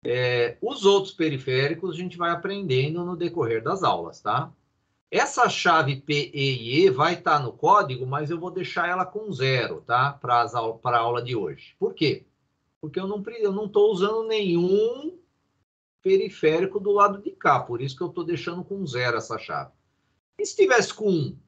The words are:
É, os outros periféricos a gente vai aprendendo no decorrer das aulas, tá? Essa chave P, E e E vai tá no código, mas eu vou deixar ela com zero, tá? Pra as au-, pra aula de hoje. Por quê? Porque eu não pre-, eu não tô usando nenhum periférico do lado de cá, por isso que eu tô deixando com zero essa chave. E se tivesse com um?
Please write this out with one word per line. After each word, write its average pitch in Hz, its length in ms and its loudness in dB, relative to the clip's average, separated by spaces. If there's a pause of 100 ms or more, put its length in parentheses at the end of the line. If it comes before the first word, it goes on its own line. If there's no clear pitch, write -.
É, 123 600 0
os 240 200 -6
outros 196 300 4
periféricos 147 760 -2
a 156 80 -8
gente 180 180 -8
vai 170 140 -2
aprendendo 170 720 -2
no 180 100 -6
decorrer 143 460 -2
das 175 220 -4
aulas, 87 360 -2
tá? 131 320 -4 (600)
Essa 247 360 2
chave 156 540 2
P, 147 320 -2
E 139 200 0
e 123 320 2
E 190 40 10
vai 160 320 0
tá 151 180 2
no 120 140 -6
código, 160 540 2
mas 147 240 -4
eu 170 80 -4
vou 180 100 -8
deixar 175 400 -4
ela 185 160 -2
com 208 260 -10
zero, 123 500 -2
tá? 131 320 0
Pra 123 280 2
as 117 140 -2
au-, 113 240 -4
pra 120 180 0
aula 120 240 0
de 123 140 -4
hoje. 90 420 -6
Por - 160 -2
quê? 135 320 -2 (560)
Porque 156 180 -6
eu 190 80 -4
não 202 140 -6
pre-, 226 220 -8
eu 202 80 2
não 202 180 -4
tô 208 220 4
usando 214 360 0
nenhum 208 920 0 (840)
periférico 190 760 2
do 202 120 0
lado 202 300 4
de - 80 -8
cá, 139 300 2
por 120 200 -8
isso 135 160 -6
que - 60 -8
eu 175 80 -4
tô 165 140 -8
deixando 170 400 -6
com 196 240 -8
zero 123 300 -2
essa 107 200 -6
chave. - 340 -8 (680)
E 415 60 -2
se - 100 -10
tivesse 381 360 6
com 208 200 0
um? 147 260 0 (100)